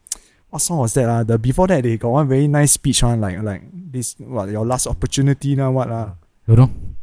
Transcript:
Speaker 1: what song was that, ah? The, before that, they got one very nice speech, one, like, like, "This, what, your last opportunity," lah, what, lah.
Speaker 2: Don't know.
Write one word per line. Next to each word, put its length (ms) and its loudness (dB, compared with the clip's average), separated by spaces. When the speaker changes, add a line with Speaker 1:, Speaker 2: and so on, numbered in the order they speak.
Speaker 1:
what 120 -8
song 160 -2
was 160 0
that, 140 2
ah? 160 0
The, 140 0
before 280 2
that, 160 2
they 160 0
got 120 -2
one 180 2
very 180 2
nice 260 4
speech, 300 0
one, 180 2
like, 220 -4
like, 200 -8
"This, 480 -10
what, 300 -8
your 140 -4
last 220 -2
opportunity," 720 -2
lah, 140 0
what, 200 -2
lah. 240 -8
Speaker 2:
Don't 120 8
know. 120 6